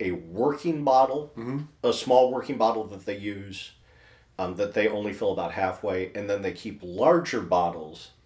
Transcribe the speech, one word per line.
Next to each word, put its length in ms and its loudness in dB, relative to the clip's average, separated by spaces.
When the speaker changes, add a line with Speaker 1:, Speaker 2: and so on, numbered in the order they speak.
Speaker 1:
a 120 -2
working 720 -2
bottle, 520 4
Speaker 2:
Mm-hmm. 220 -6
Speaker 1:
a 100 4
small 400 6
working 240 -4
bottle 280 2
that 200 -14
they 140 -6
use, 540 -10
um, 180 -4
that 160 -2
they 160 4
only 240 -4
fill 200 0
about 200 -2
halfway, 600 -2
and 160 -4
then 100 -2
they 120 -4
keep 300 -12
larger 600 2
bottles 720 -2